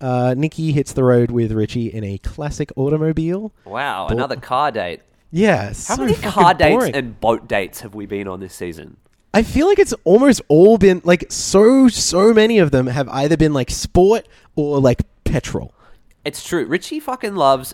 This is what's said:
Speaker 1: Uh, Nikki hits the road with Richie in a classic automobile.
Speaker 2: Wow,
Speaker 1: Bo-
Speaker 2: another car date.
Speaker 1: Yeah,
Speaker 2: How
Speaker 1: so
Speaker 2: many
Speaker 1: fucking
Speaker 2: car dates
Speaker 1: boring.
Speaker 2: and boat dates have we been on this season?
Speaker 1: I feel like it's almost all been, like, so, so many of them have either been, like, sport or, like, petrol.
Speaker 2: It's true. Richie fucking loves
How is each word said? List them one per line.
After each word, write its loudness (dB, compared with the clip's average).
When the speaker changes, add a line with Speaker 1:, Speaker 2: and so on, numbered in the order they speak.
Speaker 1:
Uh, -2
Nikki -4
hits -2
the 0
road 4
with -2
Richie -4
in -10
a -8
classic -10
automobile. -4
Speaker 2:
Wow, -6
Speaker 1:
Bo- -4
Speaker 2:
another -4
car -4
date. -8
Speaker 1:
Yeah, 0
Speaker 2:
How -10
Speaker 1:
so -8
Speaker 2:
many -2
Speaker 1:
fucking -8
Speaker 2:
car 4
dates 2
Speaker 1:
boring. -2
Speaker 2:
and -6
boat -2
dates -6
have -16
we -12
been -8
on -10
this -16
season? -14
Speaker 1:
I 2
feel 0
like 2
it's 2
almost 4
all 6
been, 4
like, 2
so, 4
so 2
many 4
of 4
them 2
have -4
either 0
been, 2
like, -4
sport 0
or, -2
like, 2
petrol. -6
Speaker 2:
It's -10
true. -4
Richie -6
fucking -8
loves 0